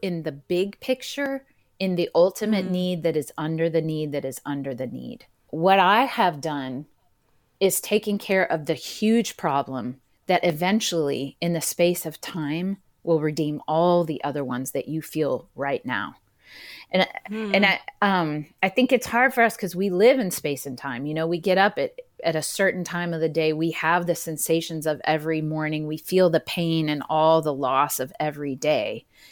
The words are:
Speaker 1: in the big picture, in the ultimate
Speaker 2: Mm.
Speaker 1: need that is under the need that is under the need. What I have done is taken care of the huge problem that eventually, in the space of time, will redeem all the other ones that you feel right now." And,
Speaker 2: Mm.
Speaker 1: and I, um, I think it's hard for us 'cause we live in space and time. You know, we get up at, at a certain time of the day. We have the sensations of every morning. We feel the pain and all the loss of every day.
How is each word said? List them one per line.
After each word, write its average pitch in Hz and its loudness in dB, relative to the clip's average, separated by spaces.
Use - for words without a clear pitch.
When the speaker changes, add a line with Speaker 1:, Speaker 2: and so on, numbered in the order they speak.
Speaker 1:
in 175 -4
the 151 -4
big 180 -2
picture, 269 -4
in 185 0
the 170 0
ultimate 190 2
Speaker 2:
Mm. 185 -2
Speaker 1:
need 180 -2
that 165 2
is 147 -4
under 160 0
the 160 0
need 156 -4
that 143 -4
is 135 -8
under 139 -6
the 127 -6
need. 123 -12
What 190 4
I 202 6
have 180 0
done 139 -6
is 190 2
taken 208 0
care 190 2
of 156 -2
the 160 0
huge - 0
problem 135 -2
that 180 2
eventually, 160 0
in 170 0
the 160 -2
space 175 0
of 156 -10
time, 170 -4
will 160 2
redeem 151 -2
all 175 4
the 156 -6
other 143 -4
ones 127 -6
that 139 -4
you 156 -4
feel 139 -4
right 139 -4
now." 107 -4
And, 185 2
Speaker 2:
Mm. 214 -4
Speaker 1:
and 202 4
I, 190 2
um, 165 0
I 190 4
think 254 2
it's 247 2
hard 254 2
for 233 4
us 226 2
'cause 175 -6
we 190 0
live 226 6
in 185 0
space 147 -4
and 127 -10
time. 135 -6
You 151 -4
know, 160 -2
we 170 0
get 180 2
up 202 4
at, - -4
at 165 0
a 156 -2
certain 180 0
time 175 -4
of 160 -4
the 160 0
day. 156 0
We 160 -2
have 175 0
the 170 0
sensations 160 -2
of 151 -2
every 156 0
morning. 156 -4
We 156 -6
feel 180 2
the 160 2
pain 165 0
and 147 -2
all 160 6
the 151 0
loss 135 2
of 131 -6
every 147 -4
day. 113 0